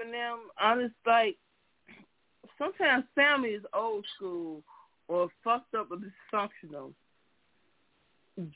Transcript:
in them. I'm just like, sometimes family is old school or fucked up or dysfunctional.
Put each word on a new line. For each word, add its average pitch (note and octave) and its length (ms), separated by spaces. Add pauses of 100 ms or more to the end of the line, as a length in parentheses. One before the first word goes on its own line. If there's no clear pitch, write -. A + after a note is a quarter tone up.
in A#3 80
them. A#3 280 (200)
I'm A3+ 220
just A#3+ 140 (120)
like, A3+ 300 (1200)
sometimes C#4+ 480 (100)
family C#4 360
is G#3 140 (100)
old G#3+ 320 (100)
school E3+ 460 (460)
or F3 200 (160)
fucked A#3 300
up G#3+ 160
or F3+ 80
dysfunctional. F#3+ 960 (1600)